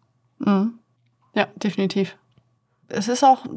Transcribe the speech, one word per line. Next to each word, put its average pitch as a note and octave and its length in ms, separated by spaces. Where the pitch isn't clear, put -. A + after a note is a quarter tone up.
Mhm. G#3 360
Ja, G#3 220
definitiv. G3 600
Es G3+ 200
ist B3 160
auch C4 340